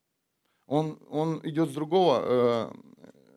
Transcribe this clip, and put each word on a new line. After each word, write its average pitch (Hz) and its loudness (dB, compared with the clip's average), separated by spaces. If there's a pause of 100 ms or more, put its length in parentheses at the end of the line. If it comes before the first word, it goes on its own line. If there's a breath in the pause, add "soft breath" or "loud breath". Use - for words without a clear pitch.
(640)
Он, 156 -2 (140)
он 156 -2
идет 160 -2
с 135 -12
другого, 151 2
э, 120 2 (640)